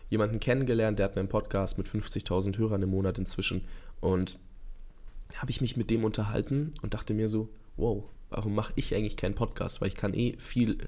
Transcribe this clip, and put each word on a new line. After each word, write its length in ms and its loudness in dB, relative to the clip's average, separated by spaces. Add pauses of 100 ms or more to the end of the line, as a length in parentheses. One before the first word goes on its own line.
(100)
jemanden 300 2
kennengelernt, 580 2
der 60 6
hat 120 0
einen 120 0
Podcast 500 0
mit 80 -2
fünfzigtausend 720 0
Hörern 240 2
im 80 2
Monat 260 2
inzwischen. 460 -2 (380)
Und 400 2 (960)
hab 140 -4
ich 100 -2
mich 160 0
mit 120 0
dem 140 4
unterhalten 800 0
und 120 -4
dachte 200 -2
mir 140 2
so, 200 0 (280)
"Wow, 280 2 (240)
warum 260 -2
mach 220 0
ich 180 0
eigentlich 220 0
keinen 180 0
Podcast?" 460 -2
Weil 80 2
ich 60 -4
kann 200 0
eh 240 2
viel 500 2